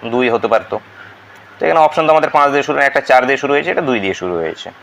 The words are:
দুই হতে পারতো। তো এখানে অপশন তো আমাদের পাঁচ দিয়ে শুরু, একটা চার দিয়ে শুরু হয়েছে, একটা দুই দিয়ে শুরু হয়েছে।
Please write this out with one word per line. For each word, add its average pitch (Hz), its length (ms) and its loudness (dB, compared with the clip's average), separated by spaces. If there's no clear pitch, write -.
দুই 123 200 0
হতে 117 200 -2
পারতো। 107 220 -2
তো - 80 -8
এখানে 165 220 2
অপশন 160 180 0
তো 156 100 2
আমাদের 151 220 2
পাঁচ 143 160 4
দিয়ে 143 140 0
শুরু, 143 100 -2
একটা 139 200 0
চার 131 180 6
দিয়ে 135 140 0
শুরু 139 120 -2
হয়েছে, 151 200 -2
একটা 175 160 -2
দুই 123 140 0
দিয়ে 98 180 -4
শুরু 90 200 -6
হয়েছে। 80 260 -8